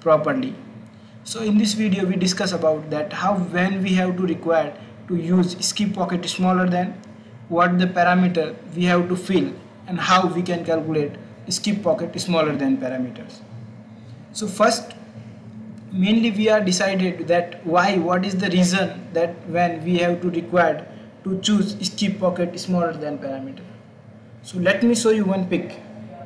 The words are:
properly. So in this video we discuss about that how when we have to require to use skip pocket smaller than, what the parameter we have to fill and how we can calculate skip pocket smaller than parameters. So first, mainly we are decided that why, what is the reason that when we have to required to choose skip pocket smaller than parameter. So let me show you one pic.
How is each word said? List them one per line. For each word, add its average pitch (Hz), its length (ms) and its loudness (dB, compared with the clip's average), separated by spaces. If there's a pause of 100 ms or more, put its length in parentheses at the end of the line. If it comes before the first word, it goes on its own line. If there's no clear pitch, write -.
properly. 151 540 2 (720)
So 226 180 -8
in 208 160 4
this 214 140 4
video 202 340 2
we 180 80 0
discuss 185 380 0
about 156 380 0
that 151 220 -4
how 190 220 0
when 185 480 0
we 185 120 2
have 185 240 2
to 185 100 0
require 160 440 0 (360)
to 180 80 -2
use 175 400 2 (100)
skip - 260 -2
pocket 175 380 -2
smaller 185 380 2
than, 180 340 -2 (460)
what 180 320 4
the 185 80 2
parameter 175 640 2 (220)
we 180 80 0
have 180 240 4
to 180 80 0
fill 180 360 0 (360)
and 180 100 -4
how 185 300 4
we 170 120 -2
can 175 240 -2
calculate 156 520 -2 (320)
skip - 340 -2
pocket 170 380 -2
smaller 160 340 0
than 135 220 2
parameters. 127 640 -6 (920)
So 214 140 -6
first, 208 460 2 (960)
mainly 214 400 4
we 214 180 2
are 214 120 6
decided 185 640 0
that 175 400 0
why, 180 320 4
what 180 260 2
is 196 140 -2
the 190 120 0
reason 180 640 0
that 170 200 0 (140)
when 165 340 0
we 175 160 0
have 175 220 2
to 180 100 -2
required 165 560 2 (380)
to 185 160 -4
choose 202 440 0
skip - 360 -2
pocket 175 400 0
smaller 175 320 0
than 147 260 -6
parameter. 135 460 -10 (800)
So - 160 -8
let 196 240 4
me 233 120 6
show 226 160 4
you 214 160 4
one 190 240 0
pic. - 320 -4 (440)